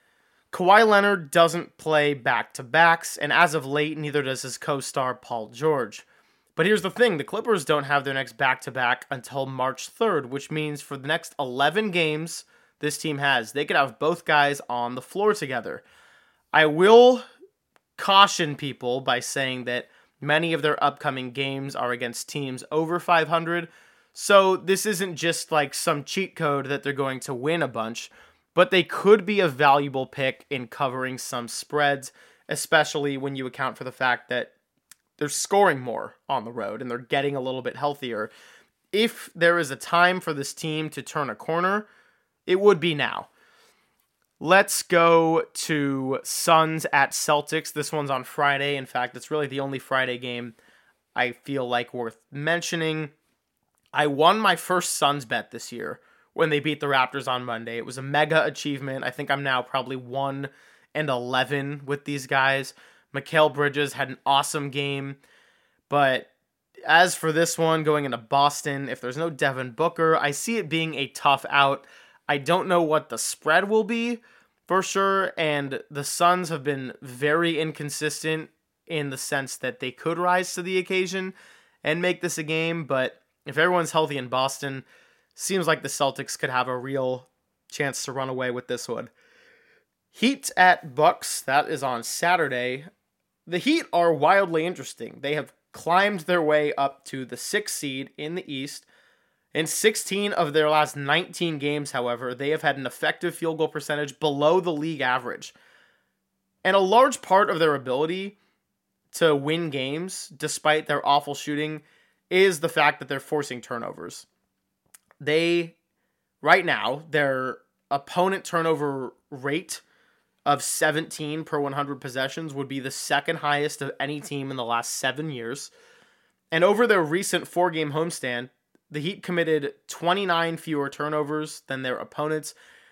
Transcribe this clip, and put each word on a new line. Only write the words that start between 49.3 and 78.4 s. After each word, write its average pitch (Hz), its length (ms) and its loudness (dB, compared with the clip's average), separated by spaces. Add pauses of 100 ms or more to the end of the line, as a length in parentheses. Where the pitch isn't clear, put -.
really 151 160 0
the 135 140 -6
only 139 180 -6
Friday 127 380 -2
game 120 380 -10 (600)
I 123 160 0
feel 131 360 -6
like 120 260 -2
worth 117 240 -8 (140)
mentioning. 156 800 -4 (800)
I 151 140 2
won 156 320 4
my 190 180 4
first - 400 -2
Suns 143 260 2
bet 113 280 -6
this - 200 -14
year - 300 -10 (320)
when 160 160 0
they 147 100 2
beat 151 220 -4
the 147 60 -4
Raptors 131 420 0
on 123 160 -2
Monday. 117 320 -8
It 117 80 -6
was 127 120 -12
a 131 40 -10
mega 147 420 4
achievement. 135 640 -6
I 127 40 -4
think 143 220 -6
I'm 139 120 -2
now 131 180 0
probably 131 340 -6
one 135 540 -6 (440)
and 151 160 -2
eleven 131 760 -2
with 139 180 -6
these 139 240 -8
guys. 135 460 0 (420)
Mikal 151 380 2
Bridges 143 400 0
had 135 160 -4
an 135 160 -12
awesome 139 440 0
game. 139 460 -6 (720)
But 135 400 2 (580)
as 165 300 8
for 160 160 -2
this 165 260 2
one, 160 260 2
going 147 200 2
into 123 140 -4
Boston, 139 720 2
if 127 100 -8
there's 123 160 -6
no 165 140 -2
Devin 131 420 -2
Booker, 160 460 2
I 143 140 0
see 233 260 -4
it 180 100 -4
being 160 280 -2
a 135 120 -4
tough - 420 2
out. 139 380 2 (400)
I 147 100 2
don't 165 300 0
know 175 140 4
what 151 260 0
the 113 100 -8
spread 175 520 2
will 220 160 2
be 233 360 -4 (460)
for 185 160 2
sure, 190 540 0
and 147 520 -2
the 143 140 -8
Suns 175 460 2
have 147 160 -6
been 135 260 -4 (100)
very 147 600 0
inconsistent 156 880 -4 (380)